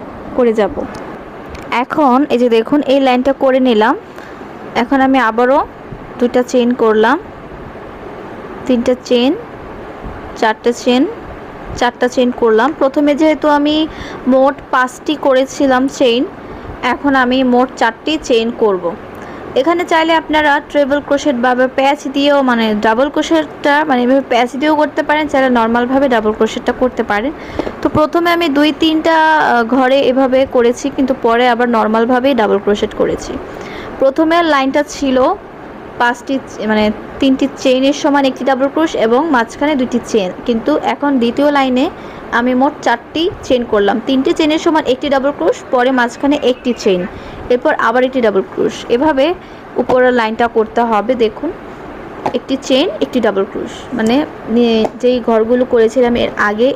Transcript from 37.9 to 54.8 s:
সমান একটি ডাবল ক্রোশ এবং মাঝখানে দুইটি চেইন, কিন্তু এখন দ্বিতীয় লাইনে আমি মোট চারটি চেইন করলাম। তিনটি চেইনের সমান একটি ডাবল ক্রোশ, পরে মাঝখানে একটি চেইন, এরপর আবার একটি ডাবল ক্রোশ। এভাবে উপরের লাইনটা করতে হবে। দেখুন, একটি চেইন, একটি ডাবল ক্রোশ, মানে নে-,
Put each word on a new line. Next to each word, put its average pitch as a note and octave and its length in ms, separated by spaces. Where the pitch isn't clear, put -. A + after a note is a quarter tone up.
সমান C#4+ 220
একটি C4+ 200
ডাবল C4+ 240
ক্রোশ D#4 240
এবং A#3 140
মাঝখানে C#4 500
দুইটি A#3+ 180
চেইন, F#3+ 200
কিন্তু A3+ 280
এখন C#4+ 180
দ্বিতীয় C4 280
লাইনে C4 340
আমি B3 160
মোট C#4 280
চারটি C4+ 400
চেইন B3 200
করলাম। G3+ 240
তিনটি C4+ 320
চেইনের D#4 260
সমান D#4 280
একটি C4 160
ডাবল C4+ 300
ক্রোশ, - 180
পরে B3 220
মাঝখানে B3+ 440
একটি B3+ 200
চেইন, F#3 180
এরপর B3 300
আবার A#3 300
একটি C4 120
ডাবল G3 300
ক্রোশ। - 240
এভাবে C4+ 380
উপরের B3+ 440
লাইনটা A3+ 280
করতে A3+ 320
হবে। G#3+ 240
দেখুন, A#3+ 360
একটি - 160
চেইন, C#4 200
একটি - 160
ডাবল G3 240
ক্রোশ, - 280
মানে A3 220
নে-, A3+ 320